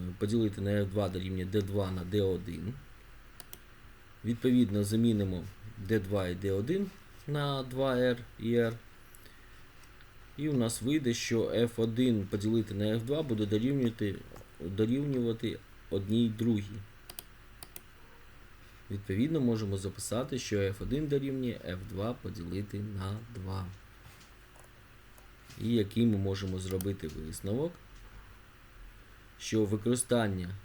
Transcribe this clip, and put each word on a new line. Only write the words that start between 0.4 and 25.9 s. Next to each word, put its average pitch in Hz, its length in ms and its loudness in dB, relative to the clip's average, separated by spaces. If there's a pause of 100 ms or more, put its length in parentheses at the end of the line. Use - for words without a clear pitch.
на 101 100 2
Ф 101 180 4
два 101 200 0
дорівнює 92 360 -2
Д 101 180 2
два 95 280 0
на 92 140 -2
Д 101 180 2
один. 87 520 0 (1500)
Відповідно, 117 600 4
замінимо 101 600 2 (340)
Д 107 200 2
два 95 300 0
і 90 60 -2
Д 95 180 0
один 175 380 0 (360)
на 143 360 -2
два 127 360 0
Р 123 180 4 (220)
і 117 160 0
Р. 117 200 4 (1600)
І 147 120 -2
у 151 40 2
нас 113 300 2
вийде, 131 320 2
що - 400 2
Ф 117 240 2
один 113 480 4
поділити 107 480 0
на 107 220 2
Ф 113 60 -2
два 143 200 0
буде 107 240 0
дорівнювати, 113 680 2 (460)
дорівнювати 117 960 0 (320)
одній 107 380 2
другій. 107 520 0 (2000)
Відповідно, 113 500 0
можемо 110 360 2
записати, 104 600 -4
що 104 220 0
Ф 98 200 0
один 127 260 -2
дорівнює 135 580 -2
Ф 92 140 -6 (120)
два 104 240 -2
поділити 92 640 -6
на 101 400 -4 (160)
два. 95 320 -6 (2000)
І 113 120 2
який 113 320 4